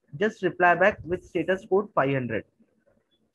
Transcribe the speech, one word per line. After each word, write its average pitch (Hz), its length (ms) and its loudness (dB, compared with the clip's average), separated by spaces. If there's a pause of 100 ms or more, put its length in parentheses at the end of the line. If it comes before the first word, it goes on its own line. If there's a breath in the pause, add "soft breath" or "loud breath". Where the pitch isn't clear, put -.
(180)
just 214 240 -4
reply 175 320 4
back 190 300 2
with 175 180 -6
status 185 460 -4
code 202 260 0
five 139 200 0
hundred." 113 300 -4 (920)